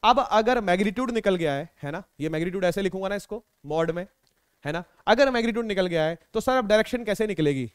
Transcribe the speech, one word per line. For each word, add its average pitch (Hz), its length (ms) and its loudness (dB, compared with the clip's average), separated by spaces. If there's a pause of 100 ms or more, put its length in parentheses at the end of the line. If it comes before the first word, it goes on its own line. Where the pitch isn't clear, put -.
अब 240 200 6
अगर 220 400 2
मैग्नीट्यूड 202 500 0
निकल 208 240 0
गया 160 160 0
है, 143 160 -6 (140)
है 143 80 -8
ना, 170 120 -8 (180)
ये 151 80 -4
मैग्नीट्यूड 175 360 -4
ऐसे 180 180 0
लिखूंगा 190 260 -4
ना 202 80 -4
इसको 208 260 -10 (240)
मॉड 160 240 0
में, 175 160 -6 (580)
है 147 80 -6
ना, 180 100 -4 (240)
अगर 262 240 6
मैग्नीट्यूड 233 360 0
निकल 196 220 0
गया 165 160 0
है 165 140 -4 (160)
तो 220 60 0
सर 262 160 0
अब 247 100 0
डायरेक्शन 220 380 2
कैसे 214 220 -2
निकलेगी 147 480 0